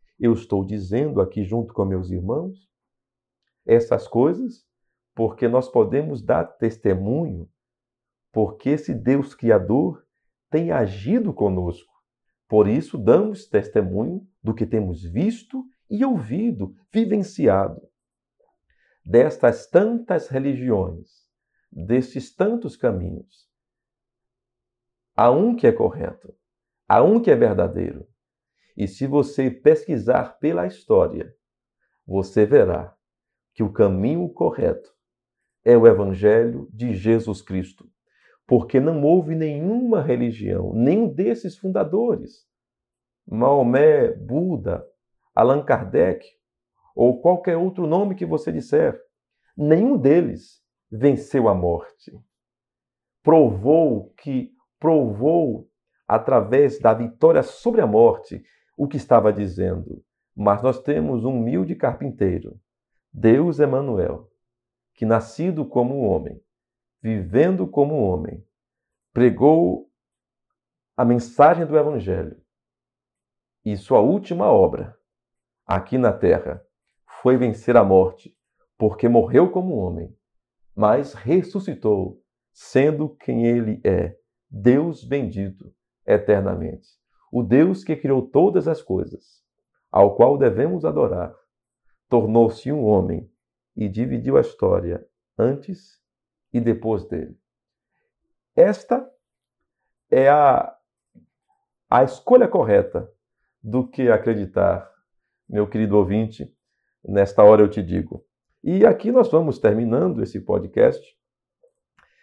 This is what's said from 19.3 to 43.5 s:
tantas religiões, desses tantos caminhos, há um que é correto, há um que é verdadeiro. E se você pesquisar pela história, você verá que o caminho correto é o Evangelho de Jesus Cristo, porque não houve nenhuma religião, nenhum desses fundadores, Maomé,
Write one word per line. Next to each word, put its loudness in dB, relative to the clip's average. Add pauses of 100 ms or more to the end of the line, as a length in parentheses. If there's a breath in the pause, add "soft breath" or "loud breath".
tantas 0
religiões, -4 (460)
desses -4
tantos -4
caminhos, -8 (1700)
há 4
um 0
que 0
é 6
correto, -6 (540)
há 4
um 4
que 0
é 6
verdadeiro. -2 (720)
E -4
se -8
você -2
pesquisar 0
pela -2
história, -2 (720)
você 0
verá 2 (600)
que -8
o -4
caminho -2
correto -6 (720)
é 8
o 6
Evangelho 2
de -6
Jesus -2
Cristo, -10 (560)
porque 2
não 0
houve 2
nenhuma -4
religião, -4
nenhum 2
desses -4
fundadores, -4 (800)
Maomé, 2